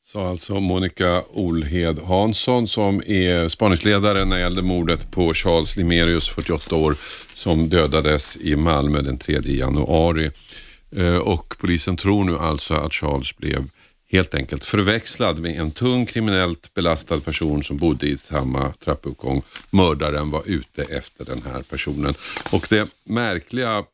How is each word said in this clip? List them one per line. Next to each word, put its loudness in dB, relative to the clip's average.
Så -8
alltså -4
Monica 2
Olhed 0
Hansson 2
som 0
är 2
spaningsledare 2
när 2
det 0
gällde 0
mordet 0
på 2
Charles 2
Limerius, 2
fyrtioåtta -2
år, 2
som 0
dödades 2
i 0
Malmö 2
den -4
tredje -2
januari. 2
Eh, 2
och 0
polisen 0
tror 2
nu 0
alltså -2
att -2
Charles -4
blev -4
helt 2
enkelt -4
förväxlad 0
med -4
en -2
tung 0
kriminellt -2
belastad 0
person -2
som -6
bodde 2
i 0
samma -2
trappuppgång. -4
Mördaren 2
var -2
ute -4
efter -8
den -8
här -8
personen. -4
Och 0
det 2
märkliga -2